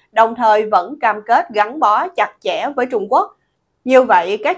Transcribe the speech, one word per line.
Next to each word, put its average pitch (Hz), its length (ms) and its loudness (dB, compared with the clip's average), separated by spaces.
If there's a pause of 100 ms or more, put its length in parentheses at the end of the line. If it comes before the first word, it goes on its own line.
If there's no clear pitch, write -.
(120)
đồng 226 220 2
thời 220 320 2
vẫn 214 340 -2
cam 214 260 -2
kết 269 280 0
gắn 285 260 -2
bó 247 280 0
chặt - 320 -4
chẽ 180 360 -4
với 247 100 -2
Trung 214 240 -4
Quốc. 370 220 0 (520)
Như 254 180 4
vậy, 196 420 2
các 339 140 0